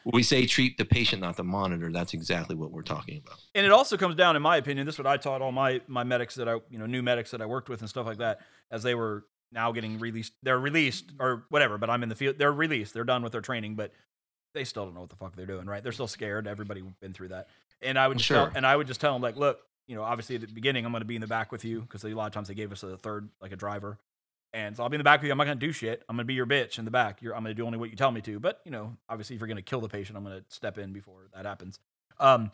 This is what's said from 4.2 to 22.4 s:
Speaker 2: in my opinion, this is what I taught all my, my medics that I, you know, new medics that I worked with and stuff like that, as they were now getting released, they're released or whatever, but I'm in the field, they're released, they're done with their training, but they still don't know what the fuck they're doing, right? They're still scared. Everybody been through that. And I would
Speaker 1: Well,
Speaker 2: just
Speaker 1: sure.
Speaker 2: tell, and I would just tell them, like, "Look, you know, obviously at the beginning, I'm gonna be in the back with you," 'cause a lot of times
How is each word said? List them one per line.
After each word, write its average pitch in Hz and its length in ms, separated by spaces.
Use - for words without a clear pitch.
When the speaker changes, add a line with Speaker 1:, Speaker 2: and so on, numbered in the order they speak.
Speaker 2:
in 143 40
my 165 160
opinion, 139 280
this 151 100
is - 40
what 135 80
I 139 100
taught 135 240
all 131 100
my, 131 360
my 123 180
medics 123 300
that 120 120
I, 117 60
you 120 100
know, 110 60
new 123 180
medics 120 280
that 117 100
I 110 40
worked 123 220
with 113 140
and 104 80
stuff 123 160
like 110 140
that, 110 200
as 110 120
they 123 120
were 107 300
now 117 220
getting 110 260
released, 113 420
they're 131 180
released 143 600
or 127 300
whatever, 131 280
but 110 120
I'm 120 140
in 117 60
the 110 60
field, 135 220
they're 143 160
released, 143 400
they're 113 100
done 123 200
with 117 100
their 113 80
training, 107 340
but 104 160
they 143 100
still 107 220
don't 90 80
know 90 80
what 90 80
the - 80
fuck 92 180
they're 92 100
doing, 92 200
right? 101 180
They're 117 80
still 113 160
scared. 104 400
Everybody 104 340
been 95 120
through 92 160
that. 92 200
And 135 180
I 135 80
would 135 80
Speaker 1:
Well, 120 40
Speaker 2:
just - 100
Speaker 1:
sure. 139 180
Speaker 2:
tell, 131 80
and 131 100
I 135 120
would 147 100
just 123 140
tell 147 120
them, 123 80
like, 117 140
"Look, 139 240
you 127 80
know, 107 80
obviously 117 320
at 113 60
the 110 60
beginning, 117 380
I'm 117 80
gonna 113 120
be 117 100
in 113 60
the 110 60
back 113 240
with 113 140
you," 113 240
'cause 104 160
a 107 40
lot 110 180
of 104 60
times 104 140